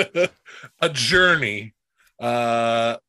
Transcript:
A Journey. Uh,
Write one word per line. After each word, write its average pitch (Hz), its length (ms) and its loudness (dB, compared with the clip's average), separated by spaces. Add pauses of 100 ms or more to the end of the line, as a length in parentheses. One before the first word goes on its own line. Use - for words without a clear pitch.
(800)
A 170 100 2
Journey. 131 840 0 (460)
Uh, 117 800 0 (120)